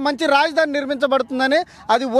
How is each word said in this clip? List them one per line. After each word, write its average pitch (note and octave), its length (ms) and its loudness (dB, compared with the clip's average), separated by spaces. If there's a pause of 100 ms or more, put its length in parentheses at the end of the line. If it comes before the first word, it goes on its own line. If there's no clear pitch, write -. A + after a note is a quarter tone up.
మంచి D4 180 -2 (120)
రాజధాని D#4 400 0
నిర్మించబడుతుందని C4+ 840 -2 (340)
అది B3 120 0 (140)